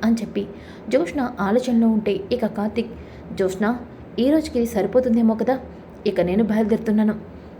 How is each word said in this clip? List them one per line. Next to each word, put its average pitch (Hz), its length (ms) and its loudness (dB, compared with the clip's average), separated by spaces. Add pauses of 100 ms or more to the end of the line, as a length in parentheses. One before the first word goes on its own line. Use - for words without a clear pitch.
అని 226 160 4
చెప్పి 202 280 -4 (400)
జోష్న 277 420 0 (100)
ఆలోచనలో 233 480 4
ఉంటే, 214 320 2 (120)
ఇక 233 140 0
కార్తీక్, 214 460 -4 (420)
"జోష్న, 202 420 0 (420)
ఈ 247 120 4
రోజుకి 311 280 2
ఇది 233 80 2
సరిపోతుందేమో 226 680 4
కదా, 240 240 0 (480)
ఇక 190 140 0
నేను 185 240 4
బయలుదేరుతున్నాను." 214 720 2 (460)